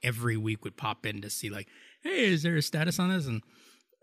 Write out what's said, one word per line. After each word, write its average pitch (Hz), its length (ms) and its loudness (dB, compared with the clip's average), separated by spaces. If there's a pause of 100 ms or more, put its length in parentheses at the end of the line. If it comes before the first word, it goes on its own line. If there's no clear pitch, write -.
every 120 360 0
week 110 260 -2
would - 140 -10
pop 107 280 -4
in 104 160 -4
to 104 80 -8
see, - 200 -6
like, 101 180 -8 (360)
"Hey, 311 280 2
is 156 120 2
there 170 120 2
a 156 60 4
status 165 380 0
on 180 100 2
this?" 185 180 0
And, 113 140 -2 (600)